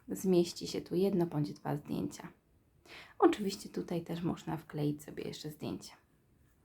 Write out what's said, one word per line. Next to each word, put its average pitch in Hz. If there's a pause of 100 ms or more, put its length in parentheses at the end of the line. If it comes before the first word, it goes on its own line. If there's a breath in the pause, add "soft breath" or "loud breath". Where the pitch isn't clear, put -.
Zmieści 175
się -
tu -
jedno 185
bądź 151
dwa 143
zdjęcia. - (880 loud breath)
Oczywiście 214
tutaj 175
też 170
można 160
wkleić 147
sobie -
jeszcze -
zdjęcie. - (720)